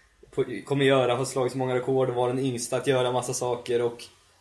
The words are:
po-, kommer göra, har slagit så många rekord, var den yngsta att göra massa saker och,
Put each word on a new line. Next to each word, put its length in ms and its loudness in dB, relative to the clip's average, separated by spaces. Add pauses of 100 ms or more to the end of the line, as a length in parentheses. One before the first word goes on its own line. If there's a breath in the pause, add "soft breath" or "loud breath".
(300 soft breath)
po-, 340 -4
kommer 200 0
göra, 300 4
har 100 -2
slagit 280 -2
så 60 -6
många 160 0
rekord, 360 0
var 180 0
den 100 -2
yngsta 380 -2
att 100 -6
göra 260 2
massa 200 -2
saker 500 -2
och, 220 -4 (360)